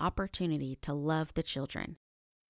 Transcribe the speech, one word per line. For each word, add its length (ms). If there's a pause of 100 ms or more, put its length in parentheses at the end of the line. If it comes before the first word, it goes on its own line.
opportunity 840
to 100
love 420
the 80
children, 540 (540)